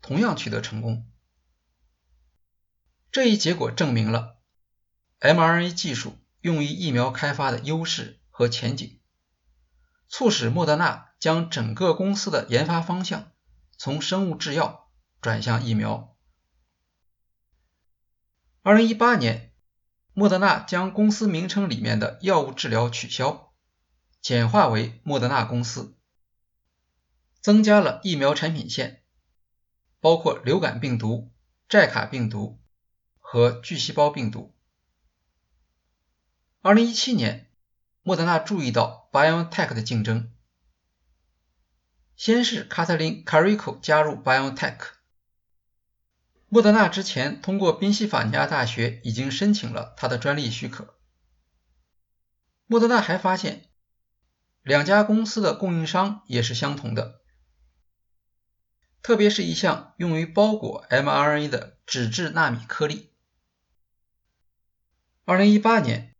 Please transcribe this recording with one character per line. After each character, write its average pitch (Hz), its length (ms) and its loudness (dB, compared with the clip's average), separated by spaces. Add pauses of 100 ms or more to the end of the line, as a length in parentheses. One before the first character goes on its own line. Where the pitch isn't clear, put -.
同 147 180 -4
样 214 160 0
取 - 140 -8
得 110 120 -4
成 110 200 -8
功。 113 280 -6 (2000)
这 262 160 0
一 214 120 4
结 170 180 -2
果 117 160 -4
证 147 220 -2
明 110 180 0
了 113 260 -6 (800)
M 160 200 4
R 165 220 4
N - 20 0
A 175 100 -4
技 156 220 -6
术 - 220 -10 (240)
用 165 200 0
于 143 60 -2
疫 165 240 -6
苗 123 180 0
开 143 240 -4
发 120 180 -2
的 120 80 -4
优 156 260 -4
势 - 340 -8 (100)
和 120 180 0
前 120 300 -4
景， - 220 -14 (1080)
促 240 220 0
使 120 200 0
莫 160 160 0
德 151 100 2
纳 160 440 -2
将 165 300 0
整 113 260 -6
个 156 180 2
公 196 220 -2
司 202 160 -6
的 131 180 -2
研 127 160 2
发 170 160 -2
方 180 220 -6
向 147 280 -10 (460)
从 143 240 -6
生 185 280 -2
物 151 60 -4
制 143 180 -6
药 - 360 -4 (320)
转 110 200 -2
向 117 240 -2
疫 113 80 -2
苗。 107 420 -4 (2500)
二 202 140 6
零 226 120 8
一 220 60 0
八 233 220 2
年， 117 380 -2 (600)
莫 202 160 2
德 185 80 2
纳 185 220 2
将 185 340 -4
公 214 180 4
司 214 160 -2
名 175 220 -2
称 196 200 -2
里 113 120 -6
面 110 180 -2
的 - 220 -4
药 180 200 2
物 131 120 -6
治 - 160 -6
疗 117 200 0
取 120 200 -10
消， - 440 -6 (680)
简 117 280 0
化 170 200 4
为 113 340 -4
莫 143 160 -4
德 123 80 0
纳 131 160 0
公 120 200 -4
司， - 340 -12 (1400)
增 214 220 6
加 208 160 8
了 156 240 0
疫 180 120 -2
苗 139 180 2
产 160 200 -2
品 123 160 -8
线， - 340 -8 (960)
包 165 160 6
括 165 220 -2
流 147 220 0
感 120 200 -4
病 123 180 -2
毒、 113 360 -6 (340)
寨 190 200 6
卡 107 180 -4
病 120 240 -4
毒 107 320 -10 (580)
和 120 320 2
巨 143 260 -8
细 - 140 -6
胞 147 180 2
病 127 220 -6
毒。 - 240 -14 (2000)
二 196 120 6
零 233 140 6
一 233 60 -6
七 254 200 -2
年， 113 360 -2 (520)
莫 175 160 -2
德 165 80 -2
纳 170 140 2
注 180 220 -4
意 127 100 -2
到 - 420 -2
BioNTech 160 600 2
的 113 80 -6
竞 110 220 -2
争， 113 300 -4 (1800)
先 240 260 2
是 233 220 -4
卡 170 200 -4
特 170 120 0
琳· 160 260 -4
卡 156 160 2
瑞 202 160 4
科 147 260 -8
加 156 200 4
入 151 140 0
BioNTech。 135 640 -2 (1700)
莫 226 120 6
德 208 120 8
纳 214 160 4
之 196 140 -4
前 139 380 -4
通 196 180 -4
过 180 120 2
宾 196 220 0
夕 208 140 -2
法 120 160 -2
尼 110 100 -2
亚 143 120 0
大 143 200 -2
学 117 380 -4
已 117 100 -6
经 131 180 -4
申 208 220 2
请 120 180 -4
了 - 240 -10
他 - 140 -4
的 120 80 -2
专 143 180 -2
利 135 140 -4
许 107 180 -8
可。 - 320 -18 (1700)
莫 226 140 2
德 233 80 6
纳 233 120 4
还 185 180 0
发 185 200 0
现， - 320 -10 (960)
两 143 200 2
家 202 200 6
公 214 220 2
司 220 160 -4
的 190 140 2
供 180 200 -2
应 160 120 -2
商 196 380 -2
也 120 160 -2
是 117 120 -4
相 143 220 -4
同 117 180 -8
的。 - 280 -6 (1800)
特 233 140 0
别 208 140 4
是 208 140 -2
一 165 100 -4
项 - 440 -2
用 165 220 -2
于 165 60 -4
包 214 300 2
裹 - 340 -8
M 139 200 0
R 147 280 2
N 151 60 -2
A 147 40 -4
的 - 380 -8
脂 120 240 -2
质 160 200 -4
纳 156 220 0
米 117 160 -6
颗 - 180 -4
粒。 - 240 -8 (2250)
二 180 120 2
零 202 140 8
一 208 80 8
八 226 200 4
年， 113 400 -4